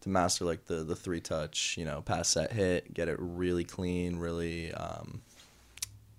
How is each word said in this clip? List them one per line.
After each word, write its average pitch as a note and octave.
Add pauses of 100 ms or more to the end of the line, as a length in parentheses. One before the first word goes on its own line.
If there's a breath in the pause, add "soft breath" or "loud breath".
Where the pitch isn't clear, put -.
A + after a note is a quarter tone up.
To -
master, F2+
like, E2
the, D#2+
the D#2+
three E2+
touch, -
you E2+
know, D2
pass, E2+
set, -
hit, F#2
get E2
it D#2+
really F2
clean, F2+
really, E2+
um, - (960 loud breath)